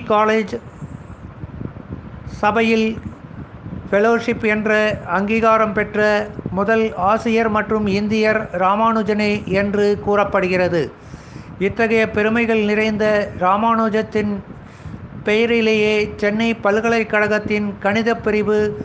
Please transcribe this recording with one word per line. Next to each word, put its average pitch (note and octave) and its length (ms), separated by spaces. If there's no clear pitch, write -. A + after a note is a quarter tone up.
காலேஜ் G#3+ 480
சபையில் A3 600
ஃபெலோஷிப் A3+ 560
என்ற G#3+ 300
அங்கீகாரம் G#3+ 680
பெற்ற G#3 260
முதல் G#3+ 440
ஆசிரியர் A3 540
மற்றும் G#3+ 380
இந்தியர் G#3+ 640
ராமானுஜனே G#3 960
என்று G3+ 580
கூறப்படுகிறது. F#3+ 760
இத்தகைய A3 500
பெருமைகள் A3 500
நிறைந்த G#3+ 460
ராமானுஜத்தின் G#3+ 960
பெயரிலேயே G#3+ 920
சென்னை G#3+ 380
பல்கலைக்கழகத்தின் G#3 1300
கணித A3 360
பிரிவு G#3+ 420